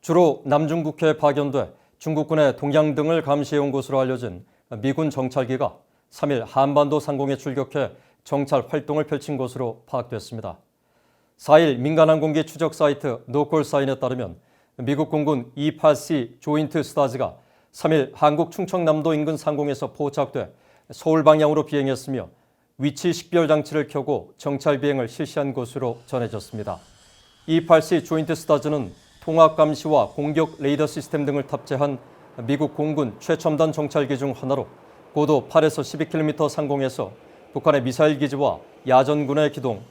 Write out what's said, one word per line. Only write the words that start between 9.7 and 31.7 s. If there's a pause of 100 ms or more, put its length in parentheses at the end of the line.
파악됐습니다. (800)
사
일
민간
항공기
추적
사이트
노콜사인에
따르면 (400)
미국
공군
이팔씨
조인트
스타즈가 (340)
삼
일
한국
충청남도
인근
상공에서
포착돼 (400)
서울
방향으로
비행했으며 (500)
위치
식별
장치를
켜고
정찰
비행을
실시한
것으로
전해졌습니다. (680)
이팔씨
조인트
스타즈는 (280)
통합
감시와
공격
레이더
시스템
등을
탑재한 (400)